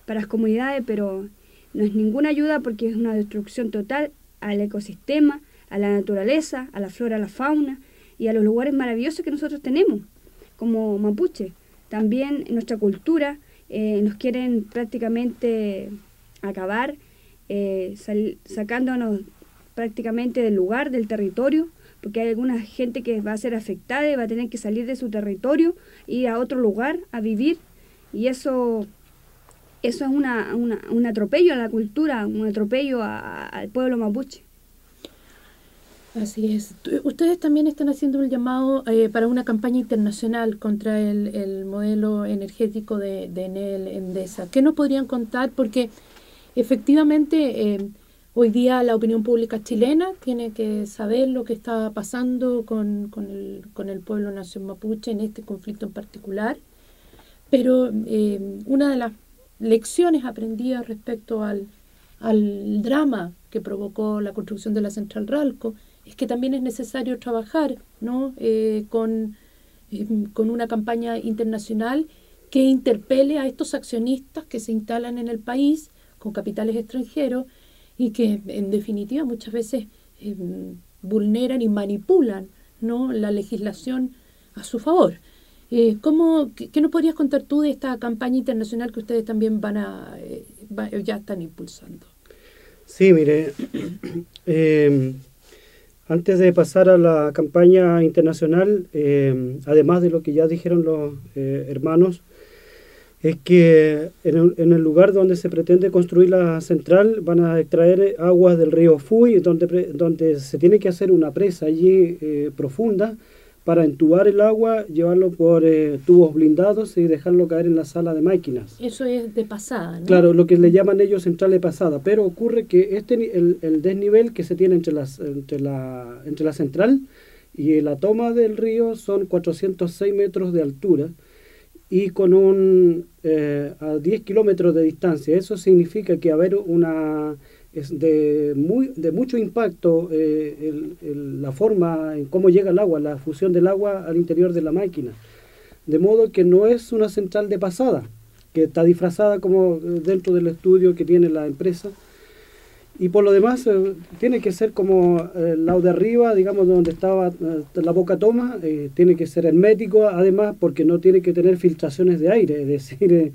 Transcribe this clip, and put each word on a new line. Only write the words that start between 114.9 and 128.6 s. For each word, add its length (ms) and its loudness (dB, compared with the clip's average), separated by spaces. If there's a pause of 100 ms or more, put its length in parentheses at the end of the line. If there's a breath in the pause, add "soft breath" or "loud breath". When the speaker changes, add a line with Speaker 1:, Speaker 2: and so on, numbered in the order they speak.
Speaker 3:
por, 320 4
eh, 420 2
tubos 280 8
blindados 640 2
y 60 2
dejarlo 440 2
caer 180 0
en 120 2
la 80 -4
sala 280 -4
de 80 -2
máquinas. 600 -2
Speaker 2:
Eso 240 -8
es 280 -4
de 120 -4
pasada, 560 -8
¿no? 40 -10
Speaker 3:
Claro, 280 8
lo 120 6
que 120 6
le 160 8
llaman 260 4
ellos 240 2
central 280 2
de 100 4
pasada, 420 -2
pero 220 2
ocurre 400 -2
que 320 2
este 180 -2
ni-, 180 -2
el, 280 2
el 200 0
desnivel 520 2
que 100 -6
se 120 -6
tiene 200 4
entre 160 0
las, 300 -6
entre 400 -8
la, 640 -8
entre 200 -4
la 60 0
central 520 0 (520 loud breath)
y 240 2
la 160 -2
toma 380 0
del 240 2
río 400 -2